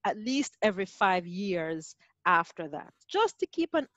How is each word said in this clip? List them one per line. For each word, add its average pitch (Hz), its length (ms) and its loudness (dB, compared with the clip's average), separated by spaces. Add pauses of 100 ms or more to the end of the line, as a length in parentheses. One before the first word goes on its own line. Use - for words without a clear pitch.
at 202 120 0
least 262 440 -2
every 196 240 2
five 185 420 2
years 175 680 -4 (300)
after 175 440 2
that, - 240 -12 (160)
just 415 300 0
to - 80 -2
keep - 260 -4
an 311 240 0